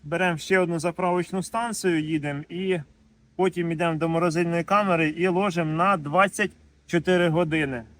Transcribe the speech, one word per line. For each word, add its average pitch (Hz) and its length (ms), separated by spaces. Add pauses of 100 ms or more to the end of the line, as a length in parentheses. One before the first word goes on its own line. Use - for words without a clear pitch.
беремо 170 340
ще 190 220
одну 170 200
заправочну 180 640
станцію, 202 580
їдемо 147 480
і 185 300 (560)
потім 175 360
йдемо 165 280
до 165 100
морозильної 170 540
камери 180 460
і 165 180
ложимо 175 460
на 185 240
двадцять 180 540 (340)
чотири 175 440
години. 156 560 (140)